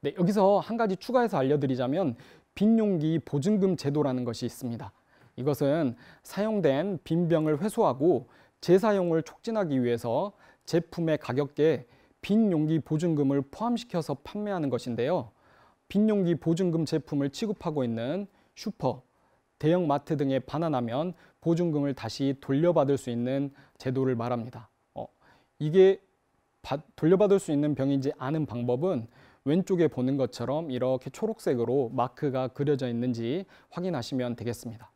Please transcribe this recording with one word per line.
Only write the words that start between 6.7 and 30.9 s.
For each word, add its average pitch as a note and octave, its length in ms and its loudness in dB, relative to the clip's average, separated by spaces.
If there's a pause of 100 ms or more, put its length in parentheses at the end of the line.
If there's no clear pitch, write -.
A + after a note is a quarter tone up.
빈 E3+ 240 0
병을 D#3 340 2
회수하고 D#3+ 680 2 (320)
재사용을 F3+ 640 4
촉진하기 E3+ 600 -2
위해서 A#2+ 500 -2 (320)
제품의 D#3+ 540 0
가격대에 C#3+ 680 0 (360)
빈 G#3+ 300 2
용기 D#3 280 2
보증금을 D3 720 0
포함시켜서 G#3 760 -4
판매하는 G3 460 -4
것인데요. B2 640 -2 (560)
빈 G#3 200 2
용기 F#3+ 280 2
보증금 E3 500 0
제품을 C#3+ 460 -2
취급하고 E3+ 520 -4
있는 B2 440 -4 (280)
슈퍼, C3 460 -6 (580)
대형 E3+ 280 2
마트 C#3+ 280 0
등에 C3+ 240 0
반환하면 C#3+ 720 -2 (280)
보증금을 D#3+ 520 0
다시 C3+ 460 -4
돌려받을 C#3+ 580 2
수 - 120 -8
있는 C3 420 -2 (260)
제도를 C3 380 -2
말합니다. A#2 540 -6 (240)
어, A#2+ 140 -10 (520)
이게 F#3 420 6 (600)
받-, D3 240 -8 (100)
돌려받을 F#3+ 440 4
수 - 120 -6
있는 D3 220 2
병인지 C3+ 440 0
아는 D3 280 -4
방법은 B2 640 -2 (360)
왼쪽에 E3+ 440 2
보는 C3+ 300 0
것처럼 C3+ 520 -4
이렇게 B2+ 400 -2